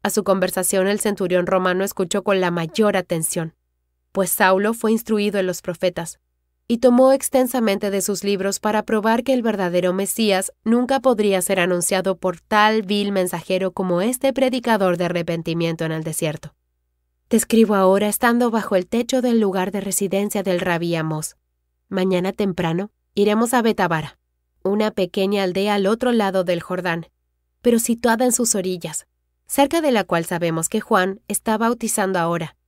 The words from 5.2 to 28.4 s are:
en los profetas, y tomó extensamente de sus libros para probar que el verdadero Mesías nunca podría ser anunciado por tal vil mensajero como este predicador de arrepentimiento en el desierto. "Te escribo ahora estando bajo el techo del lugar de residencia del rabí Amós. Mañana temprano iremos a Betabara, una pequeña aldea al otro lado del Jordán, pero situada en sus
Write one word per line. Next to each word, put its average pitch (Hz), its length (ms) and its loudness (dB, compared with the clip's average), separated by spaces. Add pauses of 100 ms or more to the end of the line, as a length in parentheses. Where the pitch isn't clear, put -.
en 190 80 0
los 175 140 -6
profetas, 175 580 -4 (480)
y 233 120 0
tomó 254 320 6
extensamente 254 800 0
de 196 100 -2
sus 190 220 -4
libros 196 360 -2
para 214 240 0
probar 220 400 0
que 262 100 0
el 254 100 0
verdadero 180 500 0
Mesías 196 580 0 (120)
nunca 247 360 2
podría 208 440 2
ser 190 160 0
anunciado 180 580 0
por 180 220 -4
tal 214 420 2
vil 202 300 -2
mensajero 185 600 -2
como 180 300 -2
este 254 320 0
predicador 233 640 2
de 175 80 -2
arrepentimiento 165 800 -2
en 160 60 -4
el 160 120 -4
desierto. 156 520 -6 (720)
"Te 233 100 2
escribo 220 380 4
ahora 196 320 4
estando 240 420 2
bajo 214 260 -2
el 180 120 2
techo 240 340 -2
del 240 180 2
lugar 190 320 0
de 196 100 -4
residencia 196 600 -2
del 185 180 0
rabí 170 360 -2
Amós. 156 400 -4 (520)
Mañana 185 440 0
temprano 185 580 -2 (240)
iremos 214 400 2
a 247 80 4
Betabara, 175 560 -2 (460)
una 214 260 0
pequeña 196 540 -2
aldea 190 320 0
al 196 100 0
otro 226 260 0
lado 196 320 0
del 175 180 -2
Jordán, 175 460 -4 (540)
pero 233 160 4
situada 233 480 0
en 247 60 2
sus 226 240 0